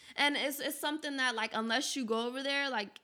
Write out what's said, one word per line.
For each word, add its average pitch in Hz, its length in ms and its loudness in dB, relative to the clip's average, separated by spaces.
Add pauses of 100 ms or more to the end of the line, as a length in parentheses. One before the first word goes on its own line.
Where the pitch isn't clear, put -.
(160)
and 285 200 4
it's, 277 240 0
it's 294 180 -2
something 294 380 -2
that, 254 180 2
like, 220 200 -2
unless 226 420 2
you 262 80 0
go 226 220 0
over 262 160 -4
there, 277 260 0
like, 208 360 -4